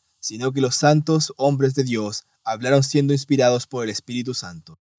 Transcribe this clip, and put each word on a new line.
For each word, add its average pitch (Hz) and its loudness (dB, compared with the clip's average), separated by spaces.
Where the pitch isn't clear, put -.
sino 123 -6
que 135 -2
los 127 0
santos 156 2
hombres 135 2
de 139 0
Dios 110 -4
hablaron 127 2
siendo 143 2
inspirados 127 2
por 123 -6
el 107 -4
Espíritu 120 -6
Santo. 87 -14